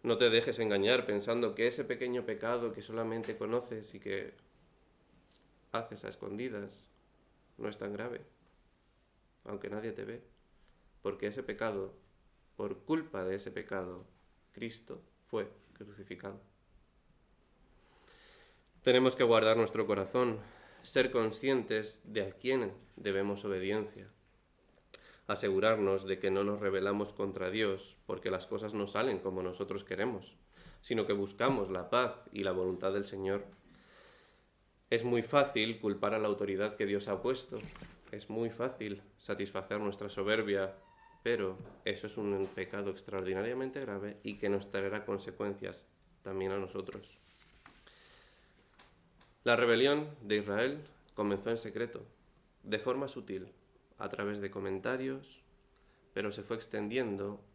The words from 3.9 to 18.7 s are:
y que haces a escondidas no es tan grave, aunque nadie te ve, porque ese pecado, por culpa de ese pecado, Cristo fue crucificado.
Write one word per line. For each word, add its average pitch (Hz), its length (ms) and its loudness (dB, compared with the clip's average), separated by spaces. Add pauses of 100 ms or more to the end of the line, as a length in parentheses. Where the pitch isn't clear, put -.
y 98 60 -16
que 98 340 -6 (1400)
haces 113 340 -6
a - 40 -8
escondidas 104 800 -10 (640)
no - 140 -6
es 101 80 -12
tan 104 160 -6
grave, 113 260 -8 (1200)
aunque 101 260 -8
nadie 107 220 -6
te 104 120 -10
ve, 113 180 -10 (800)
porque 98 280 -4
ese 120 140 -6
pecado, 101 520 -4 (600)
por 101 240 -4
culpa 156 440 -2
de 95 120 0
ese - 140 -8
pecado, 92 540 -6 (480)
Cristo - 480 -10 (280)
fue 107 200 -2 (240)
crucificado. 101 680 -12 (2500)